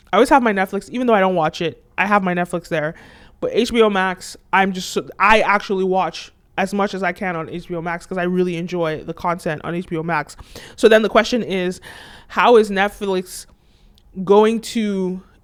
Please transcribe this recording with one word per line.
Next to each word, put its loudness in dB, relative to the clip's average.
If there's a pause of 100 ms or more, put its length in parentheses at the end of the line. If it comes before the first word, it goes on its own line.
(120)
I 2
always 6
have 6
my 2
Netflix, -4
even -4
though 4
I 6
don't 2
watch -2
it. -6 (140)
I 2
have 2
my -2
Netflix -4
there. -4 (460)
But -4
H 0
B 4
O 4
Max, -4 (160)
I'm 4
just, -8 (220)
I 6
actually 0
watch -2 (260)
as -2
much -2
as -8
I 0
can -6
on -8
H -12
B -10
O -6
Max -8
'cause -8
I -2
really 0
enjoy -4
the -10
content -6
on -6
H -8
B -6
O -4
Max. -4 (400)
So 6
then 4
the 0
question 0
is, -4 (480)
how 4
is 4
Netflix -4 (760)
going 4
to -4 (240)